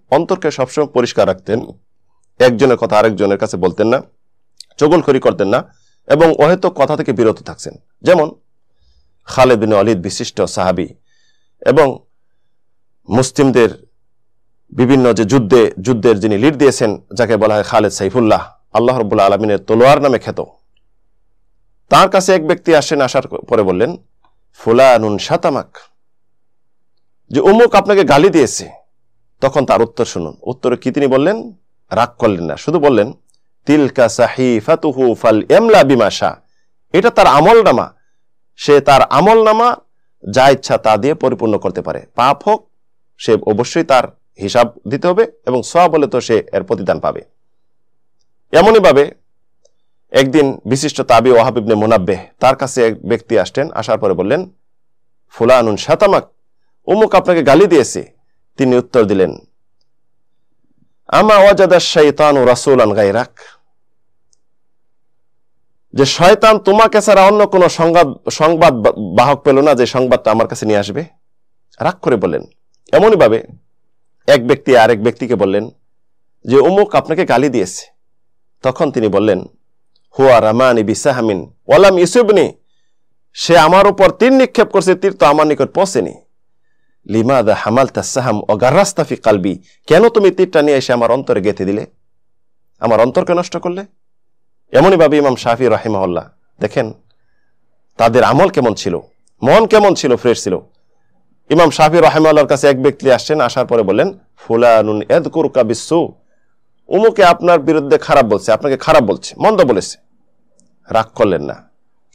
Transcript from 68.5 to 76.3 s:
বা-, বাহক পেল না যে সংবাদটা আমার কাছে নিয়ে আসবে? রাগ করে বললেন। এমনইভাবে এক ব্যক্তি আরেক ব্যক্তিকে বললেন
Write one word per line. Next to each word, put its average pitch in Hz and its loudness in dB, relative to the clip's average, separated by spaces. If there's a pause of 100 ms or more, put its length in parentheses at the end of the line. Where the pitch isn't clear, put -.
বা-, 104 -4
বাহক 131 2
পেল 135 2
না 147 2
যে 120 0
সংবাদটা 127 -2
আমার 113 0
কাছে 117 -10
নিয়ে 107 0
আসবে? 101 -6 (760)
রাগ 175 -4
করে 143 -2
বললেন। 90 -4 (500)
এমনইভাবে 151 2 (840)
এক 131 2
ব্যক্তি 131 0
আরেক 110 2
ব্যক্তিকে 117 -4
বললেন 101 -2 (760)